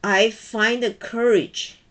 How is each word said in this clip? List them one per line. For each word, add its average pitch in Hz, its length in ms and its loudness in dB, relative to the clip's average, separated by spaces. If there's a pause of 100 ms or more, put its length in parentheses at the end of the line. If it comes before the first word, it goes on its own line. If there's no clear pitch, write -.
I 202 280 2
find 226 520 -4
the 226 100 -2
courage - 840 -2 (120)